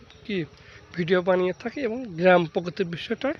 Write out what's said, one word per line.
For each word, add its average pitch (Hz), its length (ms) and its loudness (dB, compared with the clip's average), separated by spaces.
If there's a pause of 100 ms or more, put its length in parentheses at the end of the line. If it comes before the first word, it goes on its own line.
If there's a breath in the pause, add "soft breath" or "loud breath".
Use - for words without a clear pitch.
(240)
কি 202 120 -6 (600 loud breath)
ভিডিও 180 320 2
বানিয়ে 180 340 2
থাকি 233 160 -10 (100)
এবং 220 100 -6 (200)
গ্রাম 180 240 8 (100)
প্রকৃতির 175 420 -4
বিষয়টা - 340 -4 (120)